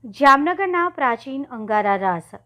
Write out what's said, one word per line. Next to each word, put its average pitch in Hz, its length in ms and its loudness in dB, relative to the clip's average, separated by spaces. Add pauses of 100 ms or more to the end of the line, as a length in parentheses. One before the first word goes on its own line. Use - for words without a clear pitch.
જામનગરના 339 840 2
પ્રાચીન 269 600 -4
અંગારા 214 480 -2
રાસ. 185 300 -4 (180)